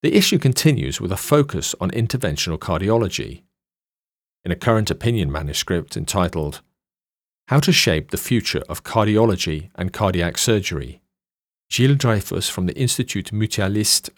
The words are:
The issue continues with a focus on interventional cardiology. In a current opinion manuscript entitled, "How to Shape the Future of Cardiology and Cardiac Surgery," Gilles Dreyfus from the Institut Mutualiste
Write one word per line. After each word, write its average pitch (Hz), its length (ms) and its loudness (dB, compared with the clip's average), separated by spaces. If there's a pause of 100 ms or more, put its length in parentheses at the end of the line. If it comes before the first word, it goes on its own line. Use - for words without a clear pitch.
The - 140 0
issue 196 240 4
continues 127 600 2
with 90 120 -4
a 95 60 -2
focus 143 600 0
on 92 120 -2
interventional 95 680 -2
cardiology. 95 840 -2 (1000)
In 87 80 -4
a 85 40 2
current 110 340 2
opinion 110 420 0
manuscript 76 640 -4
entitled, 87 680 -2 (880)
"How 139 100 6
to 180 120 2
Shape 78 380 2
the - 80 -6
Future - 500 -2
of - 160 -10
Cardiology 104 920 2
and 92 180 -6
Cardiac 87 420 0
Surgery," 90 640 -2 (720)
Gilles 131 220 4
Dreyfus 110 560 0
from 92 160 -2
the 87 100 -2
Institut 117 560 -4
Mutualiste 107 880 0